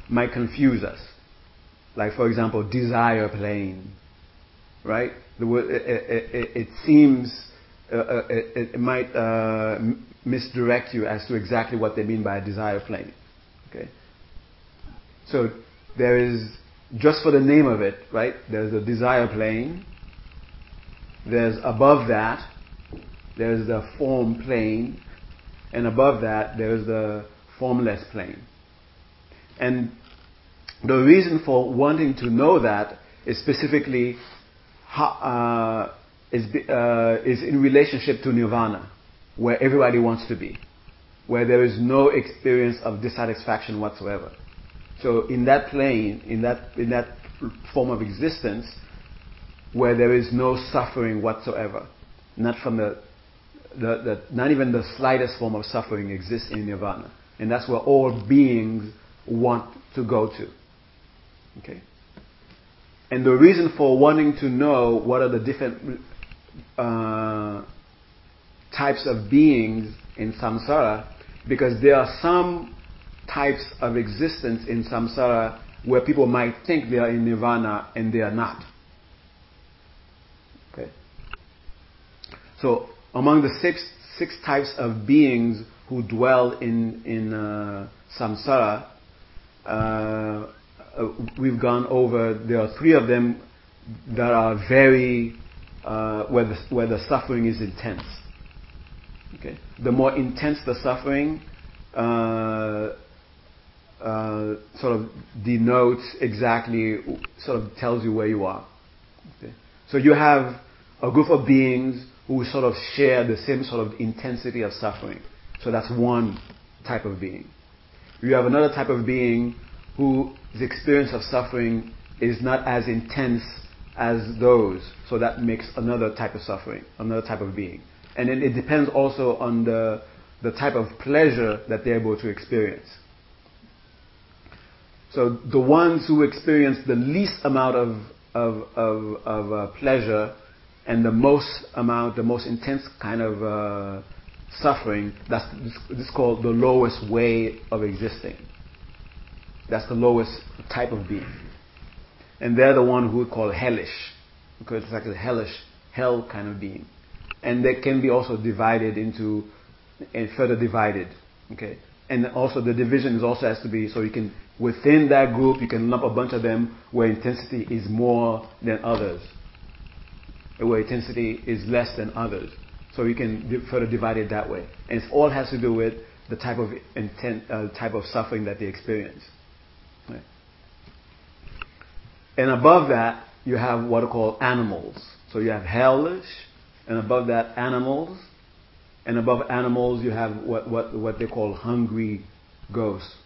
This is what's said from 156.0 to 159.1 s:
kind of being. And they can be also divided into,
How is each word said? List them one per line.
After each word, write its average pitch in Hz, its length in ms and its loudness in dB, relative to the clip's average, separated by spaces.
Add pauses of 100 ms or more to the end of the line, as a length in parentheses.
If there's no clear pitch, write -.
kind 104 180 -10
of 104 120 -10
being. 98 260 -12 (560)
And 123 220 0
they 127 120 4
can 135 260 0
be 131 80 2
also 120 320 0
divided 110 560 0
into, 107 480 -4 (680)